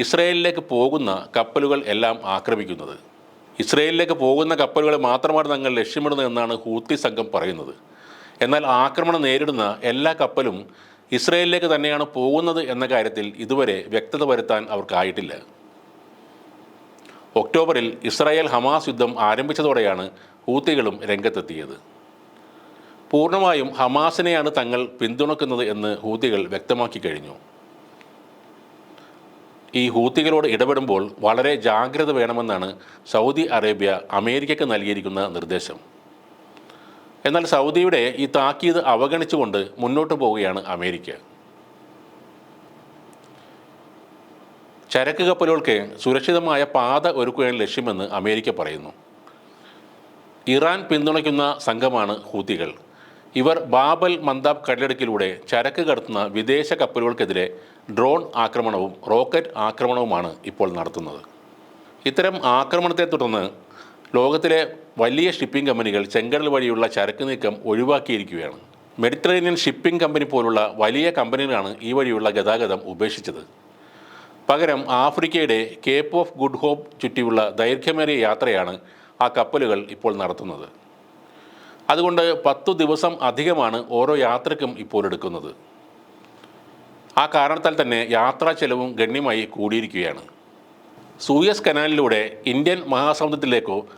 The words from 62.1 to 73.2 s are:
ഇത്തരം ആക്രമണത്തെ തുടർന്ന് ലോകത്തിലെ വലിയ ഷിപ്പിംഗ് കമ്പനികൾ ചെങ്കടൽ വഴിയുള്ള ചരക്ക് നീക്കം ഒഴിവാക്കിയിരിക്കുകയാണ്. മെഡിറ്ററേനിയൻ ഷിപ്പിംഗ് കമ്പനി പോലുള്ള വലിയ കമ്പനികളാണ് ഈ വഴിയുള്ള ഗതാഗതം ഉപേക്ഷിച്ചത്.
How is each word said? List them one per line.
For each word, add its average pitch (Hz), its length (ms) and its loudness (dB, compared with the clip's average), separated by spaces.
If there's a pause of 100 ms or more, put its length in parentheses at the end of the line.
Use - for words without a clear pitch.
ഇത്തരം 185 280 0 (220)
ആക്രമണത്തെ 170 520 0
തുടർന്ന് 110 320 0 (720)
ലോകത്തിലെ 156 420 4 (420)
വലിയ 139 360 4
ഷിപ്പിംഗ് 139 320 -2
കമ്പനികൾ 110 340 0 (120)
ചെങ്കടൽ 139 400 0
വഴിയുള്ള 117 300 2 (100)
ചരക്ക് 101 340 -2
നീക്കം 127 260 -2 (160)
ഒഴിവാക്കിയിരിക്കുകയാണ്. 107 880 -2 (440)
മെഡിറ്ററേനിയൻ 175 600 2
ഷിപ്പിംഗ് 165 400 0
കമ്പനി 151 300 2
പോലുള്ള 117 280 2 (200)
വലിയ 127 260 2 (120)
കമ്പനികളാണ് 120 520 -2 (180)
ഈ - 100 -4
വഴിയുള്ള 110 400 2
ഗതാഗതം 101 420 0 (120)
ഉപേക്ഷിച്ചത്. 87 480 -6 (1080)